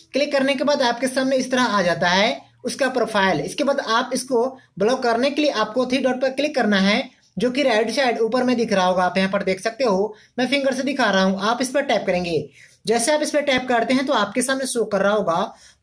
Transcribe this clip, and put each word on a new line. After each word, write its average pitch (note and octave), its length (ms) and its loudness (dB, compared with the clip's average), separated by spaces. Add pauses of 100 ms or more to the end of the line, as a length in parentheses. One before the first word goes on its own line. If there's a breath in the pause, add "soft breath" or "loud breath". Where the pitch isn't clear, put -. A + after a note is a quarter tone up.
(140)
क्लिक C#4+ 180 0
करने C#4 240 2
के C#4 80 -4
बाद C#4+ 200 2
आपके A#3+ 260 0
सामने C4 260 0
इस B3+ 160 -2
तरह B3+ 140 2
आ G#3 180 2
जाता F3 260 2
है G3+ 280 2 (280 loud breath)
उसका B3+ 240 -2
प्रोफाइल। G3 520 0
इसके F#3 220 -4
बाद C#4 160 0
आप B3 340 -2
इसको B3 320 -2 (340 loud breath)
ब्लॉक B3 240 0
करने A#3+ 280 0
के D4+ 100 -2
लिए D4 120 2
आपको A3 320 -2
थ्री B3+ 140 0
डॉट B3+ 220 -2
पर C4+ 100 0
क्लिक D4 240 -4
करना G#3 240 2
है, G#3 240 2 (340 soft breath)
जो A3 140 0
कि C4+ 120 0
राइट A3+ 280 2
साइड B3 280 0
ऊपर A3+ 240 0
में B3 140 0
दिख A#3 160 -2
रहा F#3 120 2
होगा, F#3 180 2
आप F3+ 140 0
यहाँ F#3+ 140 2
पर G3 120 -2
देख F#3+ 180 -2
सकते A3+ 220 -4
हो। G#3 320 0 (220 loud breath)
मैं B3 100 0
फिंगर C#4 260 0
से B3+ 100 -2
दिखा C4 280 0
रहा F#3+ 120 4
हूँ, G3 180 2
आप A#3 200 0
इस B3 80 -2
पर C#4+ 140 0
टैप A#3+ 220 0
करेंगे। F3 440 -2 (360 loud breath)
जैसे A#3 280 0
आप D4+ 80 0
इस D4+ 100 -2
पर D4 100 2
टैप C4 260 0
करते A3+ 260 0
हैं C4 120 0
तो C#4+ 80 -2
आपके G#3 280 0
सामने C4+ 240 -2
शो B3 200 -2
कर G3 160 -2
रहा G3+ 120 2
होगा F#3 400 -2 (300 loud breath)